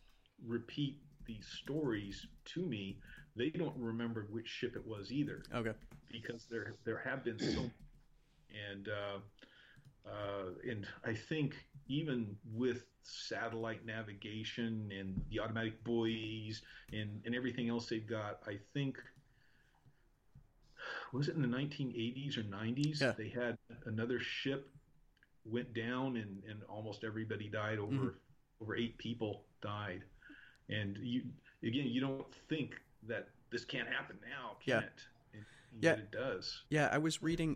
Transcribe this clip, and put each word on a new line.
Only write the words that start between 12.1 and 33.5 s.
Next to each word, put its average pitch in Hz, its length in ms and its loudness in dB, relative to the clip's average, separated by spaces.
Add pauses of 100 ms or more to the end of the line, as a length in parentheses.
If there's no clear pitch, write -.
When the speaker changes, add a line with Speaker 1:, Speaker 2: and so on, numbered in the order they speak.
Speaker 1:
with 123 320 2 (180)
satellite 113 840 -2
navigation 110 1120 -2
and 95 320 0
the 107 120 0
automatic 110 420 0
buoys 110 800 2 (320)
and, 107 320 -2
and 117 100 2
everything 123 340 2
else 117 180 2
they've 110 200 0
got, 107 400 -2
I 104 100 -2 (160)
think, 139 240 2 (2250)
was 143 140 4
it - 80 0
in 160 60 4
the 127 60 6
nineteen 135 480 2
eighties 127 420 0
or 113 60 0
nineties? 120 580 4
Speaker 2:
Yeah. 127 160 6
Speaker 1:
They 110 120 -4
had 120 280 2 (280)
another 113 340 2
ship 135 500 0 (760)
went 117 280 0
down 123 440 2
and, 101 320 -2
and 107 200 -6
almost 107 340 -4
everybody 107 460 0
died. 107 300 2
Over, 104 140 2
Speaker 2:
Mm-hmm. 131 140 4 (540)
Speaker 1:
over 107 140 0
eight 117 220 2
people 113 460 -2 (180)
died. 104 420 -2 (680)
And 101 320 2
you, 127 200 2 (420)
again, 131 240 2
you 123 140 4
don't 135 240 0 (240)
think 151 260 0 (320)
that 110 220 -2 (220)